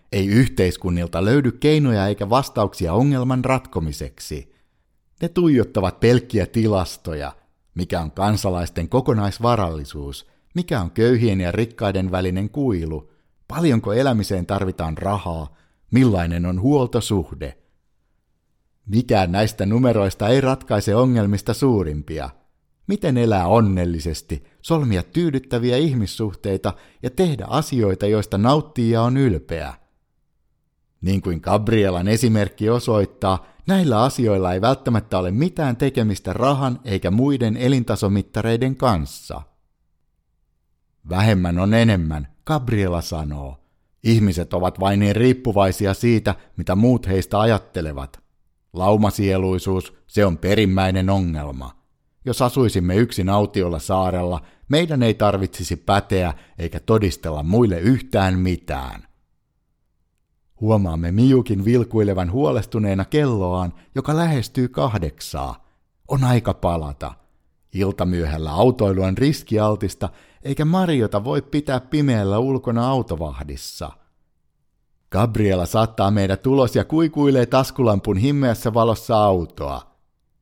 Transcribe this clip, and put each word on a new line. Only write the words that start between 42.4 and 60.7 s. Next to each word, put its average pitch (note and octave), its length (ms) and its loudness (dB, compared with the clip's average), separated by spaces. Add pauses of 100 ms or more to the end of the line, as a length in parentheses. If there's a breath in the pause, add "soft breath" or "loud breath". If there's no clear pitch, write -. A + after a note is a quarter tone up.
Gabriela A2 560 -2
sanoo. D2 560 -8 (460)
"Ihmiset G#2 500 2
ovat F2+ 260 -2
vain G2 200 2
niin G2+ 160 2
riippuvaisia G#2 800 2
siitä, A2 420 0 (220 soft breath)
mitä F2+ 180 -2
muut A2+ 320 2
heistä F#2+ 320 0
ajattelevat. E2+ 800 -2 (540)
Laumasieluisuus, F#2+ 1200 0 (140)
se G#2 180 2
on E2+ 120 0
perimmäinen F#2+ 720 2
ongelma. D2+ 680 -4 (460)
Jos B2+ 160 -2
asuisimme G2+ 540 2
yksin G#2 340 0
autiolla G2 500 0
saarella, F2+ 640 -2 (280 soft breath)
meidän D3+ 340 0
ei A2 100 2
tarvitsisi G2 640 -2
päteä F#2 580 0 (240 soft breath)
eikä E2+ 220 -8
todistella E2 640 0
muille G2 360 2
yhtään F#2+ 600 2
mitään." C2+ 720 -4 (1500)
Huomaamme F#2 500 0